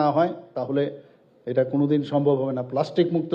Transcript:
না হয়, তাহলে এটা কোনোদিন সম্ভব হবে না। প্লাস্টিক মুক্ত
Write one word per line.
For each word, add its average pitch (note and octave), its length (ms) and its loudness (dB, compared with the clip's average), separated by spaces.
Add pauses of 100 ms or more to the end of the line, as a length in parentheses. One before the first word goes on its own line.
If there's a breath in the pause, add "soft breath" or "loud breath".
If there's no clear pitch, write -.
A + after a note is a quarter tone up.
না D3+ 140 2
হয়, E3 180 2 (240)
তাহলে C#3 260 -2 (680 soft breath)
এটা B2+ 120 2 (100)
কোনোদিন C#3+ 280 2 (100)
সম্ভব C#3+ 300 2
হবে C3+ 160 -2
না। B2+ 140 -4
প্লাস্টিক D3+ 440 0
মুক্ত D#3+ 200 -2